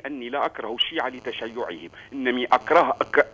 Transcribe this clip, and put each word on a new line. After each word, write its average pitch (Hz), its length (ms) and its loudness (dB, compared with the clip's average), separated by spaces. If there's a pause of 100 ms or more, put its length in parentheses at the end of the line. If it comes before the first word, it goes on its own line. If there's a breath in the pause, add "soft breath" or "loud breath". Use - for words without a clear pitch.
أني 135 220 -8
لا 131 180 -2
أكره 117 280 -8
الشيعة 147 340 -2
لتشيعهم، 113 840 -8 (220 loud breath)
إنني 127 400 0
أكره، 131 480 4
أك-، - 340 2